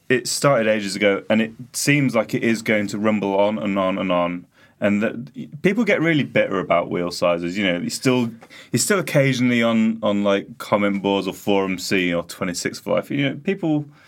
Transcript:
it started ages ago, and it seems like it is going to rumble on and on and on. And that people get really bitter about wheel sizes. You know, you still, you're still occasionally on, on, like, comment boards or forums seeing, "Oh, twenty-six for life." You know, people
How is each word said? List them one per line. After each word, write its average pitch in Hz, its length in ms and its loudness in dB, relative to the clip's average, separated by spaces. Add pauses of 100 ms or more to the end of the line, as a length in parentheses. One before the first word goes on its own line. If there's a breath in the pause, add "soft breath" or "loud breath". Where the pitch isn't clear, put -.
it 127 180 2
started 120 420 2
ages 101 260 -2
ago, 98 340 2
and 110 120 4
it - 120 -4 (200)
seems 143 400 2
like 110 220 0
it 113 80 -2
is 113 180 0
going 107 260 0
to 104 120 -6
rumble 101 400 0
on 107 180 2
and 98 220 -2
on 95 180 0
and 95 140 -2
on. 87 340 0 (380 soft breath)
And 104 200 2
that - 580 -8
people 220 220 2
get 190 180 0
really 156 220 2
bitter 101 360 0
about 87 300 0
wheel 87 220 -2
sizes. 87 440 0
You 101 160 0
know, 87 100 -2
you 113 100 -6
still, 127 400 0 (400 loud breath)
you're 120 80 0
still 202 180 0
occasionally 127 640 2
on, 113 400 2
on, 101 220 0
like, 101 340 0
comment 101 460 0
boards 98 240 2
or 90 80 -6
forums 95 500 0
seeing, 90 300 0
"Oh, 85 80 -2
twenty-six - 560 -8
for 92 160 -4
life." - 160 -4
You 139 180 -2
know, 131 60 -6
people 156 500 -2 (220 soft breath)